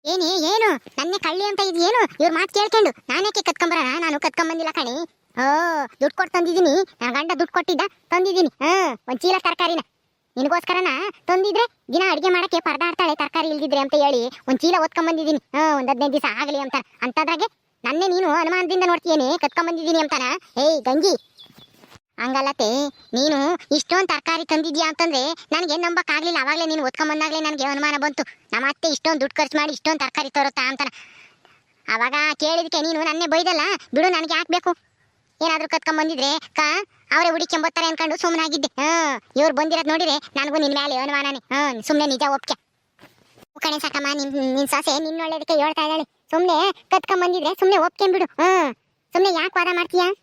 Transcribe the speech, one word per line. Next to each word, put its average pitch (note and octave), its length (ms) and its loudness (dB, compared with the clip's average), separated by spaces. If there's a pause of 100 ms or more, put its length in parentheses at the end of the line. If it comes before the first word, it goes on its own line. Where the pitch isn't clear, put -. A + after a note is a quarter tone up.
ಏನೇ, E4+ 240 0 (260)
ಏನು A4 160 2 (280)
ನನ್ನೇ F4 200 -2
ಕಳ್ಳಿ F4+ 260 -4
ಅಂತ G4+ 160 -4
ಇದ್ಯೇನು? G4 420 2 (180)
ಇವ್ರ D#4+ 120 4
ಮಾತು F4 220 -2
ಕೇಳ್ಕೊಂಡು G#4 360 4
ನಾನ್ D4+ 340 -4
ಯಾಕೆ G#4 180 -2
ಕತ್ಕೊಂಬರೋಣ? E4 580 0
ನಾನು D4+ 200 -2
ಕತ್ಕೊಂಬಂದಿಲ್ಲ E4 500 -2
ಕಣೆ. C#4+ 520 -6 (140)
ಓ, B3 80 0 (420)
ದುಡ್ಡು - 300 -2
ಕೊಟ್ಟು F#4 220 -2
ತಂದಿದ್ದೀನಿ, F4 320 4 (300)
ನನ್ A#3+ 120 -2
ಗಂಡ D4+ 180 -2
ದುಡ್ಡು E4 220 0
ಕೊಟ್ಟಿದ್ದ E4+ 280 4 (300)
ತಂದಿದ್ದೀನಿ. F4 380 4
ಹಾ, D#4+ 480 2 (120)
ಒಂದ್ C4 120 -4
ಚೀಲ F#4 180 2
ತರಕಾರಿನ E4+ 400 -2 (580)
ನಿನಗೋಸ್ಕರನ F4 500 0 (400)
ತಂದಿದ್ರೆ F#4+ 380 2 (280)
ದಿನ E4+ 180 2
ಅಡ್ಗೆ D#4 180 0
ಮಾಡಕ್ಕೆ F4+ 320 2
ಪರದಾಡ್ತಾಳೆ E4 540 0
ತರಕಾರಿ D#4 340 -2
ಇಲ್ದಿದ್ರೆ D4 300 0
ಅಂತ C#4 160 0
ಹೇಳಿ C#4+ 320 4
ಒಂದ್ - 320 -2
ಚೀಲ F4 240 2
ಒತ್ಕೊಂಬಂದಿದ್ದೀನಿ. D#4+ 560 0
ಹಾ, D4+ 380 0
ಒಂದ್ C4 140 -2
ಹದಿನೈದು C4+ 220 0
ದಿವಸ C4 300 -2
ಆಗಲಿ C#4+ 160 -4
ಅಂತ. C4+ 160 -6 (280)
ಅಂತದ್ರಾಗೆ D#4 440 -2 (380)
ನನ್ನೇ D#4+ 240 0
ನೀನು F4+ 220 0
ಅನುಮಾನದಿಂದ F4+ 560 0
ನೋಡ್ತೀಯೇನೆ D#4+ 520 2
ಕತ್ಕೊಂಬಂದಿದ್ದೀನಿ E4 600 0
ಅಂತಾನ? D4 220 -2 (380)
ಏಯ್ D4 220 2
ಗಂಗಿ, D4 320 2 (1120)
ಹಂಗಲ್ಲತ್ತೆ, C4 460 -2 (180)
ನೀನು C#4 500 -2 (380)
ಇಷ್ಟೊಂದ್ F4+ 320 0
ತರಕಾರಿ E4 360 -4
ತಂದಿದ್ಯಾ D#4+ 440 0
ಅಂತಂದ್ರೆ D#4 340 0 (300)
ನನ್ಗೆ D#4+ 240 -2
ನಂಬಕ್ F4 340 -2
ಆಗ್ಲಿಲ್ಲ. D#4 300 -2
ಅವಾಗ್ಲೇ D#4 260 -2
ನೀನು D#4 180 -2
ಒತ್ಕೊಂಬಂದಾಗ್ಲೇ D#4 560 -2
ನನ್ಗೆ D4+ 240 -4
ಅನುಮಾನ C#4+ 340 -2
ಬಂತು. C#4+ 240 -2 (300)
ನಮ್ಮ A#3+ 160 -2
ಅತ್ತೆ D4+ 200 -2
ಇಷ್ಟೊಂದ್ D#4 320 0
ದುಡ್ಡು C4+ 140 -4
ಖರ್ಚು D4+ 220 -2
ಮಾಡಿ D4+ 160 -2
ಇಷ್ಟೊಂದ್ D#4 280 -2
ತರಕಾರಿ C4+ 300 -4
ತರುತ್ತಾ C#4 380 0
ಅಂತಾನ. C4+ 200 -4 (1040)
ಅವಾಗ B3 200 -2 (260)
ಕೇಳಿದ್ಕೆ D#4+ 400 -2
ನೀನು D#4+ 240 -2
ನನ್ನೇ E4 220 -2
ಬೈದಲ್ಲ, D#4+ 340 2 (340)
ಬಿಡು, D#4+ 140 4
ನನ್ಗೆ E4 280 0
ಯಾಕ್ E4+ 140 -2
ಬೇಕು? F4 420 -2 (520)
ಏನಾದ್ರೂ D#4+ 240 0
ಕತ್ಕೊಂಬಂದಿದ್ರೆ D#4 680 0
ಕ-, D#4 480 -2 (280)
ಅವರೇ E4 160 4
ಹುಡುಕೊಂಬತ್ತಾರೆ E4 560 -2
ಅನ್ಕೊಂಡು D#4+ 300 -2
ಸುಮ್ನಾಗಿದ್ದೆ. D#4+ 520 0 (120)
ಹಾ, D4+ 400 0 (160)
ಇವ್ರು D4 180 4
ಬಂದಿರೋದ್ D#4 340 0
ನೋಡಿದ್ರೆ D#4 300 0
ನನಗೂ C#4+ 380 -4
ನಿನ್ C#4+ 180 0
ಮೇಲೆ C#4+ 220 -2
ಅನುಮಾನನೇ. C#4 420 -2
ಹಾ, C4+ 420 -2
ಸುಮ್ನೆ D4 260 2
ನಿಜ C4+ 160 -2 (120)
ಒಪ್ಕೆ. C4+ 200 -4 (1080)
ಕಣೆ D4+ 160 -2
ಸಾಕಮ್ಮ, C#4+ 360 -6
ನಿನ್, C4+ 400 -4
ನಿನ್ C#4 140 0
ಸೊಸೆ C#4+ 300 0
ನಿನ್ D#4+ 220 -6
ಒಳ್ಳೇದಕ್ಕೆ D#4+ 340 -4
ಹೇಳ್ತಾ D#4 280 0
ಇದ್ದಾಳೆ. D#4 200 -2
ಸುಮ್ನೆ E4+ 720 0
ಕತ್ಕೊಂಬಂದಿದ್ರೆ F4+ 840 0
ಸುಮ್ನೆ F#4+ 240 4
ಒಪ್ಕೊಂಬಿಡು. F#4 460 2
ಹಾ, E4 480 2 (400)
ಸುಮ್ನೆ F#4+ 160 4
ಯಾಕೆ F4+ 300 0
ವಾದ F4 180 0
ಮಾಡ್ತೀಯಾ? F4+ 360 0 (100)